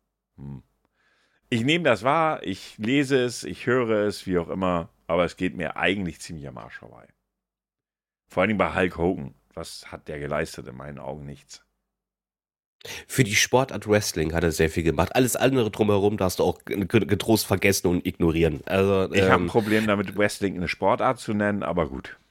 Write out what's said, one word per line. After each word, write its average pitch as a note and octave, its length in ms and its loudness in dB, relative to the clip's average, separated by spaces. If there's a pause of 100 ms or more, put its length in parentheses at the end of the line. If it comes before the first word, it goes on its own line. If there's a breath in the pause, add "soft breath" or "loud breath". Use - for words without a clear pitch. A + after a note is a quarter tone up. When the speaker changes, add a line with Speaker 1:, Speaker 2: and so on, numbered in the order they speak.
(380)
Speaker 1:
hm. C#2 260 -14 (880)
Ich A2+ 140 0
nehme D#3+ 200 0
das A2+ 200 2
wahr, D#3 400 0
ich - 340 -10
lese C3+ 400 2
es, B2 260 0
ich E2+ 220 -10
höre A2+ 400 2
es, G2+ 220 -4
wie F2+ 100 2
auch E2 120 -2
immer, F2+ 400 -2 (180)
aber E2+ 180 2
es E2 100 -6
geht F2+ 220 -4
mir D#2+ 200 -6
eigentlich F2+ 440 -4
ziemlich D2+ 260 -14
am B1+ 120 -14
Arsch A1+ 180 -18
vorbei. A1+ 300 -20 (1200)
Vor - 140 -2
allen G2 80 2
Dingen G#2+ 100 0
bei E2 160 0
Hulk F#2 240 0
Hogan. E2+ 340 -2 (220)
Was - 360 -14
hat - 160 -16
der D2+ 120 -10
geleistet? C#2+ 480 -6
In B1+ 100 -16
meinen C#2 220 -14
Augen C#2 260 -12
nichts. - 400 -18 (1400 loud breath)
Speaker 2:
Für - 160 2
die G#2 120 0
Sportart A#2+ 540 0
Wrestling F2 440 2
hat E2 100 2
er E2+ 80 4
sehr D#2+ 180 2
viel E2 140 -4
gemacht. D#2+ 320 2
Alles B2 200 2
andere B2+ 360 2
drumherum G#2 440 2
darfst G2 220 0
du D#2+ 60 2
auch F2 200 0
g-, F#2+ 220 -4
g-, F#2+ 200 4
getrost G2+ 420 2
vergessen G2 400 2
und F2+ 180 0
ignorieren. E2 600 2
Also, G2 440 2
Speaker 1:
Ich F#2+ 120 4
hab F#2+ 160 6
ein - 20 0
Speaker 2:
ähm, F2+ 60 0
Speaker 1:
Problem G#2+ 400 2
damit, G2 280 0
Wrestling G2+ 400 0
eine F2 120 -4
Sportart A2+ 520 0
zu - 140 -6
nennen, G#2 300 0
aber E2 260 0
gut. C2 280 -12 (140)